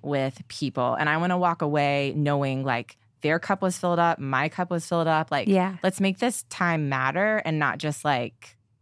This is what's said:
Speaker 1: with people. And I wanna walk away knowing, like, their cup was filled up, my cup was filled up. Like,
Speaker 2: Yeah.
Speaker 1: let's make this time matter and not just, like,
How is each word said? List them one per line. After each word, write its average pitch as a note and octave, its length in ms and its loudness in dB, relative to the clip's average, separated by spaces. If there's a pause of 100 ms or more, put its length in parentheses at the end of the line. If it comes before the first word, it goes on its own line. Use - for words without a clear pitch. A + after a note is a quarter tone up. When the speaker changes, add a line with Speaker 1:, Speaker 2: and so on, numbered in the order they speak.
Speaker 1:
with C#3 420 -2
people. B2+ 480 -2
And D3+ 140 0
I D3+ 80 2
wanna F3+ 200 0
walk F3 260 0
away C#3+ 540 0
knowing, C#3 460 0
like, B2 340 -4 (260)
their D#3+ 180 0
cup G3 200 -2
was F#3 160 0
filled F3 220 0
up, E3+ 220 2
my C3+ 280 0
cup F3 220 -4
was E3+ 160 -4
filled E3 220 0
up. D#3+ 240 2
Like, C#3+ 160 0
Speaker 2:
Yeah. F#3+ 340 2
Speaker 1:
let's F#3+ 180 0
make G3 200 0
this - 240 -2
time E3 440 0
matter D3+ 560 0
and D#3+ 140 0
not C#3+ 200 0
just, D3+ 260 -4
like, B2+ 520 -2 (260)